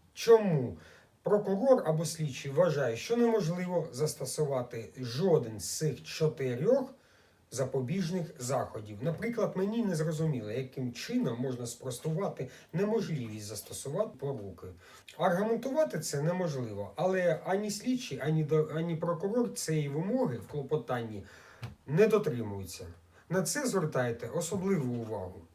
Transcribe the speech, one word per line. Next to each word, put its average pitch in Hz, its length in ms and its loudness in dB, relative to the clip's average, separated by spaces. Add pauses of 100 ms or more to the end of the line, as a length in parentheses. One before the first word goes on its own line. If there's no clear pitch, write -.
(140)
чому 165 640 6 (460)
прокурор 208 600 4
або 156 200 2
слідчий 139 460 -4
вважає, 139 460 4
що 233 200 -2
неможливо 180 760 2
застосувати 127 1040 -2
жоден 127 640 2
з - 180 -6
цих 147 260 -2
чотирьох 156 880 0 (580)
запобіжних 156 880 -2
заходів. 117 600 -4
Наприклад, 196 540 0
мені 208 300 0
не 185 100 0
зрозуміло, 151 560 0
яким 127 420 -4
чином 233 460 -2
можна 123 260 -4
спростувати 156 840 -4 (240)
неможливість 156 720 -2
застосувати 135 720 -4
поруки. 101 480 -6 (500)
Аргументувати 220 840 2
це 147 220 -2
неможливо, 135 760 -2
але 180 500 2
ані 196 260 0
слідчий, 240 480 -2
ані 156 240 2
до-, 156 320 2
ані 165 200 -2
прокурор 196 580 0
цієї 151 360 0
вимоги 190 480 0
в 101 100 -10
клопотанні 123 760 -4 (640)
не 170 200 6
дотримуються. 117 800 0 (440)
На 180 120 2
це 285 260 -2
звертайте 131 600 0
особливу 170 640 0
увагу. 107 480 -6 (140)